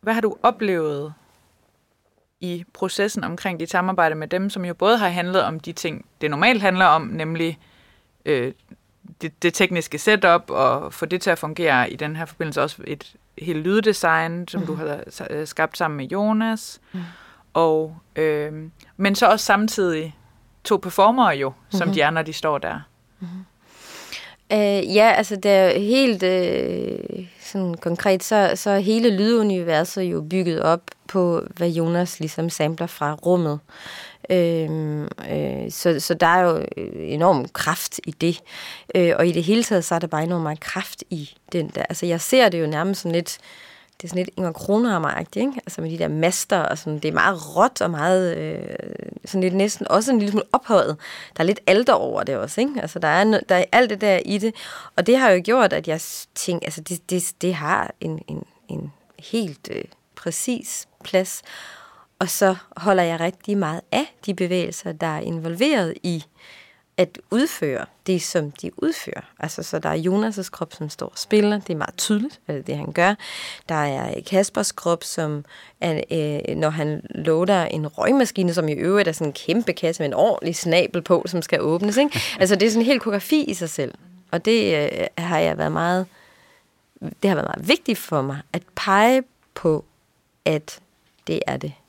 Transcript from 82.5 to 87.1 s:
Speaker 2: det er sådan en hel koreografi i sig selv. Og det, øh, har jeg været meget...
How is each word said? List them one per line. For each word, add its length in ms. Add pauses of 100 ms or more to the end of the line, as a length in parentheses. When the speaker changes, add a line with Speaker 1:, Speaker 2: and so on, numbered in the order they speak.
Speaker 2:
det 100
er 40
sådan 120
en 40
hel 140
koreografi 440
i 100
sig 160
selv. 240 (360)
Og 140
det, 380 (100)
øh, 140 (120)
har 200
jeg 200
været 140
meget... 340 (1160)